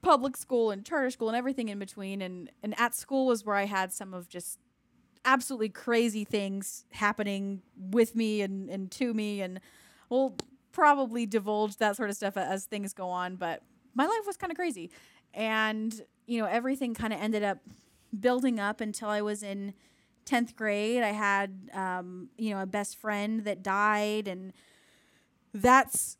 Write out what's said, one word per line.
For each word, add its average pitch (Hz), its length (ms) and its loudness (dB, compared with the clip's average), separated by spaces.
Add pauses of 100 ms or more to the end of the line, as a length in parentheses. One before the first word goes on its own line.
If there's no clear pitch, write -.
public 277 340 6
school 233 320 2
and 202 160 -4
charter 277 240 2
school 233 200 -2
and 233 80 0
everything 247 320 -2
in 202 100 -6
between. 196 420 -6
And, 180 300 -8 (100)
and 214 180 -4
at 240 140 2
school 269 320 0
was 233 180 2
where 208 120 0
I 202 100 2
had 190 260 0
some 190 220 -10
of 175 160 -12
just - 300 -10 (680)
absolutely 254 440 2
crazy 226 540 2
things 196 680 -4
happening 202 720 -2 (120)
with 226 400 2
me 214 260 2
and, 196 280 -4
and 190 220 -6
to 240 220 -2
me. 208 280 -2
And 185 180 -8 (500)
we'll 262 260 2 (360)
probably 269 540 4
divulge 214 520 0
that 208 180 2
sort 208 160 -2
of 196 40 -4
stuff 202 220 -4
a-, 185 80 0
as 196 200 -2
things 202 280 -6
go 185 160 -8
on, 180 260 -4
but 175 280 -6 (320)
my 262 100 4
life 427 220 0
was 392 100 -6
kinda 349 160 -6
crazy. 226 380 -4 (420)
And, 220 720 -2 (240)
you 233 120 0
know, 220 60 0
everything 240 480 0
kinda 220 240 -2
ended 214 260 0
up 196 140 0 (600)
building 247 420 2
up 202 200 -2
until 214 300 -4
I 208 120 0
was 208 200 -2
in 202 320 -8 (540)
tenth 240 280 0
grade. 220 460 0
I 214 100 2
had, 196 640 0
um, 180 640 -6
you 220 140 -2
know, 196 100 -2
a 196 60 -2
best 202 300 -4
friend 214 480 -2
that 190 180 -4
died, 208 640 2
and 185 260 -10 (1000)
that's 247 680 4